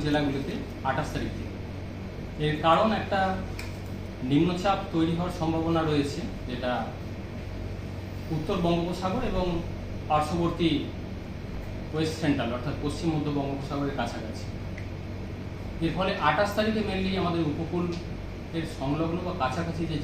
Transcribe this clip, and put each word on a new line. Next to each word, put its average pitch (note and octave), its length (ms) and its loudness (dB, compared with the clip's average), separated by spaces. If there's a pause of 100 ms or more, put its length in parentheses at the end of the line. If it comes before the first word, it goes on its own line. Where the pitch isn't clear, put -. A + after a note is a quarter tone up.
জেলাগুলিতে D3 480 2 (360)
আঠাশ C3+ 240 0
তারিখ - 240 -2
থেকে। - 160 -6 (920)
এর D3+ 100 4 (100)
কারণ F3+ 240 8 (120)
একটা G3 180 2 (1120)
নিম্নচাপ F3 480 4 (160)
তৈরি E3 220 4
হওয়ার F3+ 220 0
সম্ভাবনা E3 440 4
রয়েছে, D3 360 2 (300)
যেটা B2 220 -2 (1600)
উত্তর D#3 200 0 (100)
বঙ্গোপসাগর F3 680 2
এবং F#3 140 2 (640)
পার্শ্ববর্তী E3 600 4 (1200)
ওয়েস্ট D#3 280 0
সেন্ট্রাল C3+ 360 4
অর্থাৎ C3+ 260 -2
পশ্চিম D3 320 0
মধ্য C#3+ 120 0 (100)
বঙ্গোপসাগরের C#3 640 -2
কাছাকাছি। - 460 -4 (1400)
এর D#3 120 2
ফলে G3 140 2 (180)
আঠাশ G3+ 280 4
তারিখে G#3+ 320 4
mainly F#3+ 220 0 (120)
আমাদের E3+ 180 2 (100)
উপকূল E3+ 340 0 (720)
এর D#3+ 80 -2 (140)
সংলগ্ন D#3+ 380 0 (100)
বা F3+ 140 -2
কাছাকাছি E3 400 0 (100)
যে D3+ 120 0